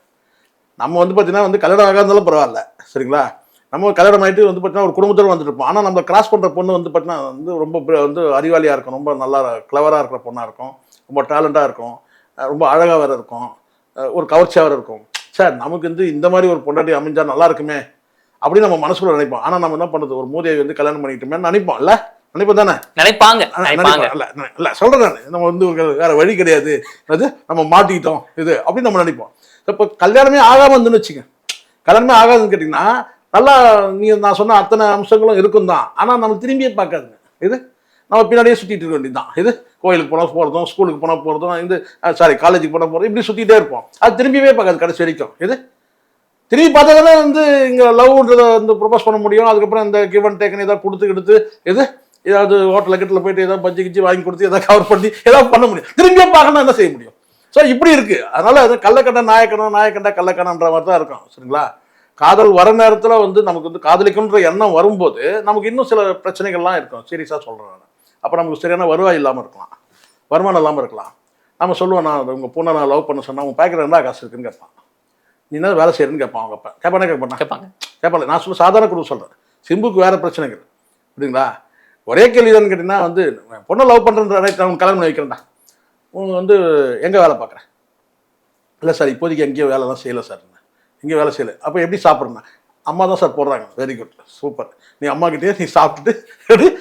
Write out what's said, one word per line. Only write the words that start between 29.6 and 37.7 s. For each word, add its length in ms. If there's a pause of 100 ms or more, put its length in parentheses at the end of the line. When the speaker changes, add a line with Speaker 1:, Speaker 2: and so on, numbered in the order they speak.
Speaker 1:
இப்ப 180 (140)
கல்யாணமே 400 (120)
ஆகாம 200
இருந்துன்னு 280
வச்சுக்க, 220 (640)
கல்யாணமே 280
ஆகாதுன்னு 380
கேட்டீங்கன்னா 320 (460)
நல்லா 220 (320)
நீங்க 300
நான் 180
சொன்ன 220
அத்தனை 320
அம்சங்களும் 500
இருக்கும் 280
தான், 300
ஆனா 220
நம்ம 180
திரும்பியே 360
பார்க்காதுங்க. 460 (220)
இது 160 (520)